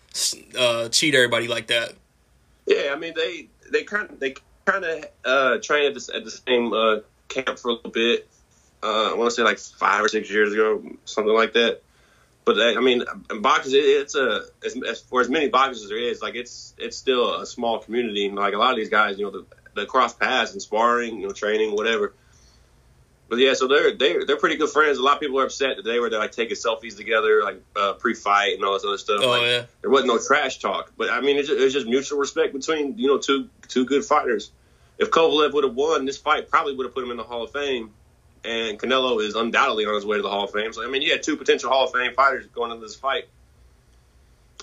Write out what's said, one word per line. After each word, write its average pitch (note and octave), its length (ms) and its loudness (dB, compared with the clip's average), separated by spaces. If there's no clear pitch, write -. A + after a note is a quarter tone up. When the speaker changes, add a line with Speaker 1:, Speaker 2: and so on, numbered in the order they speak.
Speaker 1:
uh, A#2 300 0
cheat D3 260 2
everybody A#2 320 4
like A#2 200 -4
that. A#2 260 0
Speaker 2:
Yeah, C#3+ 240 0
I C#3 40 -4
mean, E3 200 -10
they, D#3+ 320 -6
they D3 120 0
kinda, G#3 340 -6
they C3+ 180 -6
kinda, E3 400 -4
uh, B2+ 320 2
trained C#3+ 380 0
at B2 60 -12
the, - 140 -12
at - 80 -8
the A2 80 -14
same, A#2+ 420 0
uh, A2 260 2
camp C3 300 -4
for - 120 -6
a A#2+ 40 2
little - 180 -8
bit. A2+ 360 2
Uh, G#2+ 280 0
I - 40 -2
wanna A#2 160 2
say, A#2+ 120 0
like, G#2 160 2
five G2 440 0
or G#2+ 40 4
six G#2+ 220 -2
years G#2 240 2
ago, G#2+ 300 2
something G#2+ 280 0
like A2 200 2
that. A#2 280 2
But, A#2 160 2
I, A2+ 160 4
I A2 40 -2
mean, B2 240 2
boxing, C#3 360 0
it, - 20 8
it's C#3+ 380 4
a, A2+ 260 0
as, G#2+ 100 -6
as, A#2 120 -8
for B2+ 200 -2
as A#2+ 80 2
many D3 180 2
boxers B2+ 360 0
as G2 60 -16
there G#2 100 -6
is, A#2+ 220 -4
like, G#2+ 140 -8
it's, - 420 -14
it's - 200 -10
still A#2+ 380 2
a F#2+ 100 -6
small A#2 340 -4
community. G#2+ 460 -4
And, G2 100 -4
like, G2 200 0
a - 20 -4
lot B2 140 4
of B2 60 0
these G#2 120 -6
guys, G#2 300 0
you G#2 60 -4
know, G2 60 -8
the, F#2+ 140 -14
they G#2 100 -6
cross A#2+ 300 2
paths A2 380 0
in G2 60 -10
sparring, A#2 600 0
you G2 60 -6
know, G2+ 60 -6
training, G#2+ 420 0
whatever. G#2+ 380 0
But, A2+ 80 -2
yeah, C3 160 6
so C3 140 0
they're, C#3+ 280 4
they're, C3+ 300 0
they're C#3+ 120 0
pretty D#3+ 180 0
good C#3 160 -2
friends. D3 260 2
A B2 60 -4
lot C#3+ 100 4
of C#3+ 80 -2
people C3+ 180 -2
are C3 60 2
upset C3 320 -2
that G2 80 -14
they A#2 140 0
were, A#2 100 0
like, G#2+ 220 -2
taking A2 260 -4
selfies A2+ 400 -6
together, G#2+ 460 4
like, F#2+ 180 -4
uh, G2+ 180 0
pre-fight G2+ 640 0
and G2+ 100 -4
all G2 80 2
this G2 120 -2
other G2+ 120 -2
stuff. G#2 260 -2
Speaker 1:
Oh, B2+ 60 4
Speaker 2:
Like, B2 140 2
Speaker 1:
yeah. A#2+ 200 0
Speaker 2:
there G#2 100 0
wasn't C3 160 4
no B2+ 100 4
trash C#3 400 0
talk. F#2 400 -4
But, G#2 140 -2
I A#2+ 100 -2
mean, C#3 160 2
it's C#3+ 100 -2
ju-, C#3 100 0
it's C3 180 2
just C3 100 -2
mutual C3+ 320 -2
respect C#3+ 360 -2
between, C#3 440 -4
you A#2+ 100 0
know, C3+ 120 4
two, C3+ 300 0
two B2+ 180 0
good C3+ 180 2
fighters. - 480 0
If - 140 0
Kovalev D3+ 420 4
would C#3+ 100 2
have B2 120 0
won, C#3+ 300 0
this C3+ 120 -6
fight D3 320 -2
probably D3 260 0
would B2+ 120 -4
have - 80 -10
put C3 80 -4
him A#2+ 80 -8
in A#2+ 60 -8
the A#2 60 -8
Hall A#2 200 -8
of A2+ 80 -12
Fame. C3 400 -4
And A2+ 360 -4
Canelo B2 440 0
is G#2 120 -4
undoubtedly A2+ 500 0
on G#2 80 -2
his G#2 100 -2
way G#2 140 0
to G2+ 60 -2
the G2 60 -2
Hall G2+ 160 -2
of G2 60 -10
Fame. G#2+ 220 -4
So, A2+ 100 -10
I A#2+ 60 -8
mean, C3+ 140 -4
you D#3+ 80 0
had C3+ 100 0
two D3+ 160 -4
potential C3 320 0
Hall C3 160 4
of B2 80 -4
Fame B2 220 -2
fighters C3 320 2
going A#2 240 -6
into A2+ 100 -12
this G#2+ 140 -16
fight. C3 340 -4